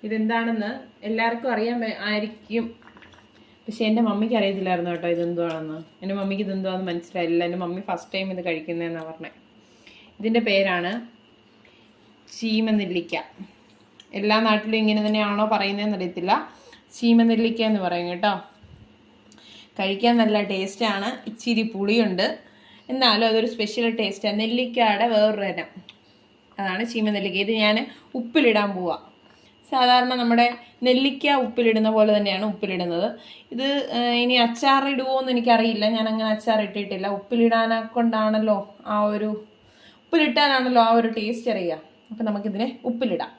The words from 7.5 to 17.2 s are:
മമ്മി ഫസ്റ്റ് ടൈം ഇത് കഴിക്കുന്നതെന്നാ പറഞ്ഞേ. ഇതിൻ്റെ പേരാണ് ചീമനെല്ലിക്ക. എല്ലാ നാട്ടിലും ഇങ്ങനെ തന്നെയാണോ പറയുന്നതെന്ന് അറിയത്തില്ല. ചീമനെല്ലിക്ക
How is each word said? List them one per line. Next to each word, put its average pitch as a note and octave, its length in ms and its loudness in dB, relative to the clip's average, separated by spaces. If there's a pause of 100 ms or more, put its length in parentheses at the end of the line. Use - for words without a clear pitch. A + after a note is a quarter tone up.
മമ്മി F3 240 -6
ഫസ്റ്റ് F3 260 -8
ടൈം F#3+ 200 -4
ഇത് F3+ 140 -8
കഴിക്കുന്നതെന്നാ E3 600 -6
പറഞ്ഞേ. D#3+ 220 -16 (920)
ഇതിൻ്റെ A3+ 280 2
പേരാണ് F#3+ 440 2 (1400)
ചീമനെല്ലിക്ക. G#3+ 800 0 (1040)
എല്ലാ G#3 180 2 (100)
നാട്ടിലും G#3+ 360 2
ഇങ്ങനെ G#3+ 240 2
തന്നെയാണോ G#3+ 380 0 (100)
പറയുന്നതെന്ന് G3+ 440 -2
അറിയത്തില്ല. F3+ 340 -2 (640)
ചീമനെല്ലിക്ക A#3 640 4 (100)